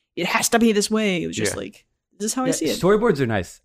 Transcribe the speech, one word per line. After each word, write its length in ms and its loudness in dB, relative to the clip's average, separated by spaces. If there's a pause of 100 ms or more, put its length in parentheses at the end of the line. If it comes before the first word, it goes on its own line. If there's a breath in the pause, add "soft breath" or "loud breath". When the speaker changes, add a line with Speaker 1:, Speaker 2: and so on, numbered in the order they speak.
(140)
Speaker 1:
"It 120 -4
has 240 -2
to 80 2
be 140 4
this 180 0
way." 320 0
It 40 -4
was 100 -8
just 160 -2
Speaker 2:
Yeah. 80 -6
Speaker 1:
like, 240 -14 (340)
"This 80 -6
is 80 -4
how 100 -2
I 20 0
Speaker 3:
Yeah, 60 0
Speaker 1:
see 140 -4
it." 140 -2
Speaker 3:
storyboards 400 2
are 60 2
nice. 380 -4